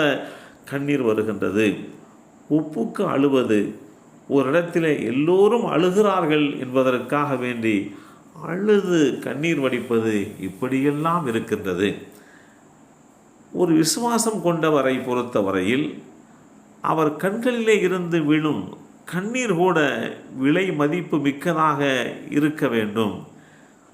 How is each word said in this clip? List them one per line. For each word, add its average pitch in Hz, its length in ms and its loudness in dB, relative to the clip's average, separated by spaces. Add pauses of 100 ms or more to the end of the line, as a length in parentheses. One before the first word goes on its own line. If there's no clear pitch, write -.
(640)
கண்ணீர் 139 360 -2
வருகின்றது. 107 640 0 (840)
ஒப்புக்கு 160 560 -2
அழுவது, 131 540 2 (680)
ஒரு 131 220 2
இடத்திலே 165 540 0
எல்லோரும் 185 640 2
அழுகிறார்கள் 165 920 2
என்பதற்காக 131 760 0
வேண்டி 113 600 -2 (460)
அழுது 180 800 2
கண்ணீர் 143 400 -2
வடிப்பது, 113 800 0
இப்படியெல்லாம் 143 880 -2
இருக்கின்றது. 98 640 -2 (1600)
ஒரு 170 200 2
விசுவாசம் 220 680 0
கொண்டவரை 156 520 2 (100)
பொறுத்தவரையில் 117 960 -2 (800)
அவர் 156 340 0
கண்களிலே 220 640 0
இருந்து 175 440 0
விழும் 147 540 0 (280)
கண்ணீர் 214 500 -4
கூட 170 240 2 (580)
விலை 165 340 2
மதிப்பு 156 480 0
மிக்கதாக 147 600 0 (480)
இருக்க 147 380 0
வேண்டும். 107 480 0 (800)